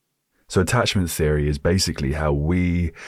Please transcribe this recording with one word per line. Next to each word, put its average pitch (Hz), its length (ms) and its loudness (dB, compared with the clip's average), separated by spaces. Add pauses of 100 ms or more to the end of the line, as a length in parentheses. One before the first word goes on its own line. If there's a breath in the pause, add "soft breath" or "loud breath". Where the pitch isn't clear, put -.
(500)
So 95 120 2
attachment 95 480 0
theory 76 380 0
is 76 100 0
basically 76 560 0
how 78 200 0
we 87 580 0 (160 loud breath)